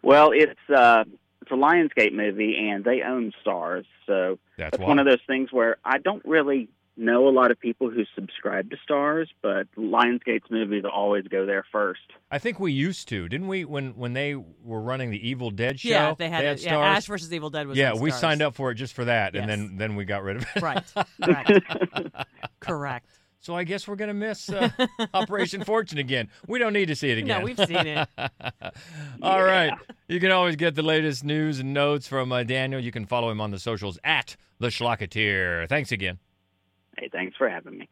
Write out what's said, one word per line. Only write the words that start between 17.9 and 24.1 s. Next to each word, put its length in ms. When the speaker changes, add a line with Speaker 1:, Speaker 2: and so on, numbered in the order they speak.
Speaker 3:
on 80
Speaker 2:
we 100
Speaker 3:
Starz. 100
Speaker 2:
signed 220
up 140
for 160
it 20
just 180
for 140
that, 300
and 120
Speaker 3:
Yes. 80
Speaker 2:
then, 220
then 180
we 80
got 200
rid 120
of 180
it. 80
Speaker 3:
Right, 200
right. 360
Speaker 2:
<laughs> 400
Speaker 3:
Correct. 460
Speaker 2:
So 160
I 80
guess 240
we're 80
gonna 180